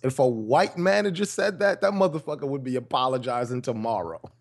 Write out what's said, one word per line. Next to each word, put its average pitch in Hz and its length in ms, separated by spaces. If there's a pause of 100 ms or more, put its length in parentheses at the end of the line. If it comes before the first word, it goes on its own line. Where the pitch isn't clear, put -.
If 131 160
a 131 80
white 127 500
manager 196 460
said 196 340
that, 202 220
that 202 140
motherfucker 156 520
would 139 160
be 127 140
apologizing 123 840
tomorrow. 107 640
<laughs> - 140